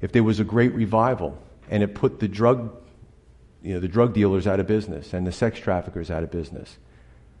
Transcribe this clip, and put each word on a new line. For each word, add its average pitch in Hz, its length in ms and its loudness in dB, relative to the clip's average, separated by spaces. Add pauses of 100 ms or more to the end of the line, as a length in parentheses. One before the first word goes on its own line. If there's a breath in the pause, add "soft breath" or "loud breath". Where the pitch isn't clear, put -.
if 104 100 -4
there 120 120 4
was 107 160 2
a 110 60 0
great 117 280 2
revival 110 640 0 (320)
and 104 140 2
it 101 100 -2
put - 260 -2
the 110 80 0
drug, 113 480 0 (840)
you 95 120 -6
know, 90 60 -4
the 90 80 -2
drug 113 260 2
dealers 98 340 4
out 98 120 2
of 92 80 -2
business 104 460 -2
and 92 140 -2
the 90 40 -2
sex - 280 -2
traffickers 90 500 -4
out 82 140 -4
of 80 80 -8
business, - 460 -10 (640 soft breath)